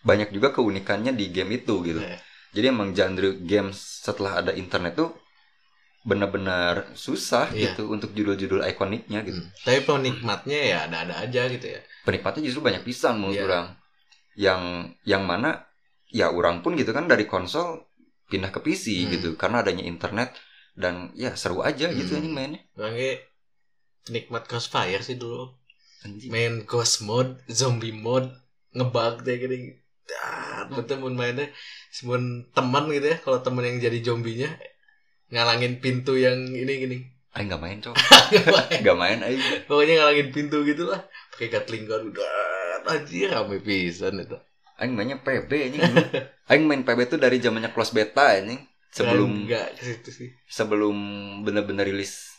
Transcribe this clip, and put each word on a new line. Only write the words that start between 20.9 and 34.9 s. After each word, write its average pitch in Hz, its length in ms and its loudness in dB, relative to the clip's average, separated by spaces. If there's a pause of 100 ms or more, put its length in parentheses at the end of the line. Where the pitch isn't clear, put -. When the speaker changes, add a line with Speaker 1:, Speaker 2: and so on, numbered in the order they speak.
Speaker 1:
ya 120 240 -6
seru 90 240 -2
aja 151 240 0
gitu - 240 -4
Speaker 2:
Hmm. 151 80 -2
Speaker 1:
anjing 160 160 -6
mainnya. 139 240 -8 (160)
Speaker 2:
Orangnya 117 360 -4 (920)
penikmat 117 400 -8
Crossfire 107 560 -2
sih 123 160 -8
dulu. 120 400 -10 (480)
Speaker 1:
Anjing. 107 240 -14
Speaker 2:
Main 117 260 0 (140)
Ghost 117 320 0
Mode, 123 480 -2
Zombie 113 480 -2
Mode, 127 320 0 (480)
ngebug 120 480 0
deh 123 160 -2
gini, 127 180 -4 (500)
dar, - 640 -10
betul 139 300 -4
mun 131 160 -4
mainnya, 123 320 -2 (560)
mun 123 480 -2
teman 131 400 2
gitu 143 200 0
ya, 165 120 2
kalau 127 160 2
teman 127 240 -2
yang 123 160 -2
jadi 117 240 0
zombinya, 117 460 -2 (840)